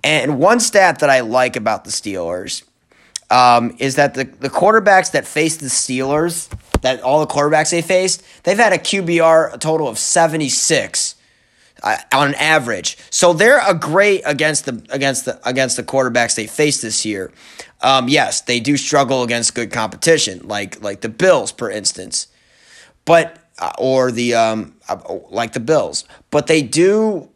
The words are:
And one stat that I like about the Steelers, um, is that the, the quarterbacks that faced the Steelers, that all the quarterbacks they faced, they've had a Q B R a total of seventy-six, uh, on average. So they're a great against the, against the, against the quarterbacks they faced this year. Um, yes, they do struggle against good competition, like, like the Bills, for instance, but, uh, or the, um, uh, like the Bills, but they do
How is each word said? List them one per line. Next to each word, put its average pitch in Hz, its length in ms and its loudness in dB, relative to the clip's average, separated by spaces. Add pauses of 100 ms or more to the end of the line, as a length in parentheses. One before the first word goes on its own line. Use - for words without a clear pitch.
And 147 340 0
one 214 220 4
stat 190 380 2
that 147 100 2
I 135 120 4
like 123 360 0
about 110 280 -4
the 107 60 -14
Steelers, 90 720 -8 (680)
um, 120 480 4
is 131 180 -2
that 143 160 2
the, 131 120 -6
the - 260 -10
quarterbacks 196 640 4
that 139 140 -2
faced 156 340 -2
the 143 60 -10
Steelers, 143 800 -2 (340)
that 127 180 -2
all 135 180 2
the 151 80 2
quarterbacks 151 440 0
they 170 120 -2
faced, 185 400 0 (220)
they've 202 140 0
had 220 140 4
a 170 60 0
Q 196 240 -4
B 165 160 0
R 160 340 4
a 123 60 -14
total 156 300 -2
of 110 100 -8
seventy-six, 156 1160 0 (680)
uh, 107 140 -2 (160)
on 139 220 2
average. 131 600 -2 (140)
So 175 220 4
they're 220 340 4
a 196 80 2
great 180 500 2
against 147 420 -2
the, 120 240 -10
against 135 340 -4
the, 123 240 -8
against 127 280 -2
the 113 60 -8
quarterbacks 120 540 0
they 107 100 -6
faced 151 360 0
this 107 220 -6
year. 101 280 -8 (500)
Um, 131 260 2
yes, 135 340 0
they 120 180 -2
do 139 160 0
struggle 135 460 0
against 117 320 -4
good 113 180 -6
competition, 110 760 -2
like, 101 360 -8
like 101 180 -8
the 113 80 -8
Bills, 147 420 2
for 120 200 -8
instance, 95 580 -8 (760)
but, 165 340 4 (200)
uh, - 200 -6
or 127 340 0
the, 120 220 -2
um, 110 400 0 (140)
uh, 98 100 -6 (320)
like 113 220 -6
the 123 80 -6
Bills, 110 440 -2 (260)
but - 160 0
they 160 160 2
do 185 720 0